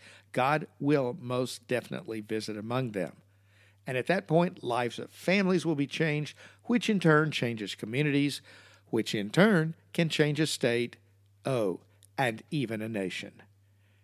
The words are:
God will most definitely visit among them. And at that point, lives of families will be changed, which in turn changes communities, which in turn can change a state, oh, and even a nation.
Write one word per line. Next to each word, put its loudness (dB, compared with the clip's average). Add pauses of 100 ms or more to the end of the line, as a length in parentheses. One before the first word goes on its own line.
(320)
God 2 (140)
will 2
most -4
definitely -4
visit -6
among -4
them. -4 (720)
And -6
at -4
that 0
point, 0
lives -2
of -12
families 0
will 0
be -2
changed, -2 (280)
which 0
in 2
turn 6
changes -4
communities, 0 (480)
which 0
in -2
turn 4 (180)
can 0
change 2
a 2
state, -2 (500)
oh, 0 (360)
and 0
even -4
a -6
nation. -6 (600)